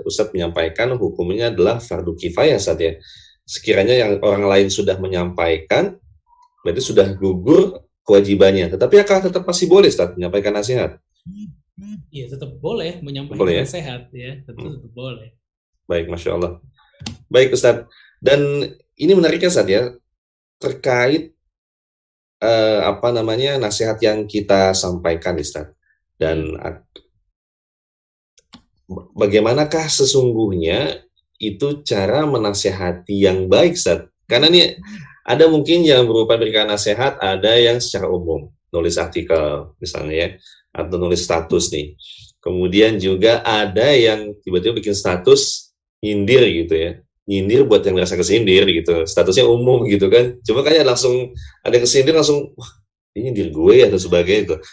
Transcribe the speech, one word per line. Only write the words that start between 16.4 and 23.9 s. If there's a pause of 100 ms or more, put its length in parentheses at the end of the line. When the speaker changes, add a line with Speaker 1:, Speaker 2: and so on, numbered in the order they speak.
Speaker 1:
Baik,
Ustadz. (320)
Dan (580)
ini
menariknya,
Ustadz,
ya, (760)
terkait, (1120)
eh,
apa
namanya,
nasihat